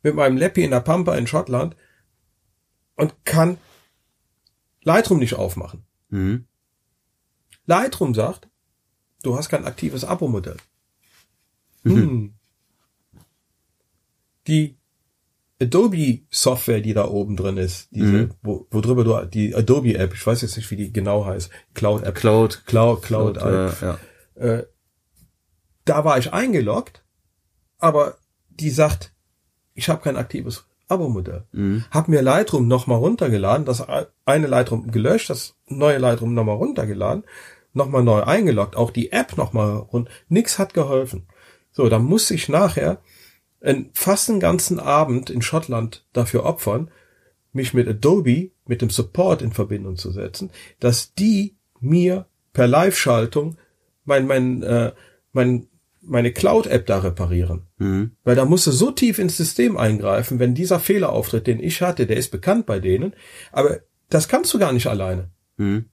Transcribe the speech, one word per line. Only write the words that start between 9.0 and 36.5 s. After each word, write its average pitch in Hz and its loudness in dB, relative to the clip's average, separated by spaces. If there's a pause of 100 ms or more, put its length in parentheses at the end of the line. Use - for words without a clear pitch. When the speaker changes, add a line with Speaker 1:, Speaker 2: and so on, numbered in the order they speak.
Speaker 1:
du 123 -2
hast 156 -8
kein - -4
aktives 131 -6
Abo-Modell. 101 -4 (1300)
Speaker 2:
Mhm. 196 4
Speaker 1:
Hm. 123 0 (2250)
Die 151 0 (840)
Adobe-Software, 131 0
die 107 -4
da 107 2
oben 101 -4
drin 95 -2
ist, 92 -6
diese, 104 0
Speaker 2:
Mhm. 113 2 (100)
Speaker 1:
wo, 101 -8
worüber 117 2
du, 110 0
die 104 -2
Adobe-App, 107 2
ich - -12
weiß 120 0
jetzt - -8
nicht, 110 -12
wie 104 -6
die 98 -8
genau 101 0
heißt, 95 -8 (240)
Cloud-App. 107 0
Speaker 2:
Cloud. 110 4
Speaker 1:
Cloud, 113 2
Cloud, 107 -2
Speaker 2:
Cloud, - 0
Speaker 1:
App. 92 -2
Speaker 2:
ja, 90 -4 (380)
ja. - -8 (140)
Speaker 1:
Äh, 120 -8 (1200)
da 151 2
war 147 4
ich 123 -2
eingeloggt, 190 -2 (760)
aber 147 2 (320)
die 156 -4
sagt, 151 0 (640)
ich - -6
hab 156 -2
kein 135 -2
aktives - -8 (220)
Abo-Modell. 101 -4
Speaker 2:
Mhm. 101 -2
Speaker 1:
Hab 160 0
mir 151 4
Lightroom 139 2
nochmal 123 2
runtergeladen, 131 2
das 123 -4
a-, - -4 (180)
eine 147 2
Lightroom 117 0
gelöscht, 123 0
das - -8 (120)
neue 139 2
Lightroom 117 0
nochmal 107 0